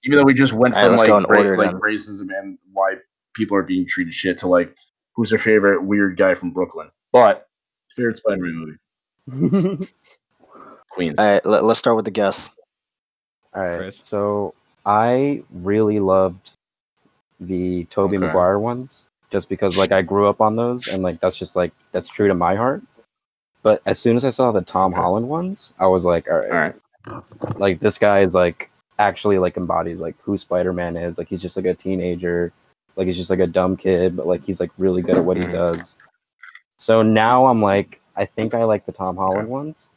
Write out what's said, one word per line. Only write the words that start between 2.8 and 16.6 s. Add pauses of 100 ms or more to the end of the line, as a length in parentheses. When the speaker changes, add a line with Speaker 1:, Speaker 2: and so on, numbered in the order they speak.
Speaker 1:
people
are
being
treated
shit
to,
like, (400)
who's
your
favorite
weird
guy
from
Brooklyn? (200)
But (480)
favorite
Spider-Man (500)
movie?
Speaker 3:
<laughs> (1040)
Speaker 1:
Queens.
Speaker 2:
All
right,
let,
let's
start
with
the
guess. (1040)
Speaker 3:
All
right,
Speaker 4:
Chris?
Speaker 3:
so (320)
I
really
loved (880)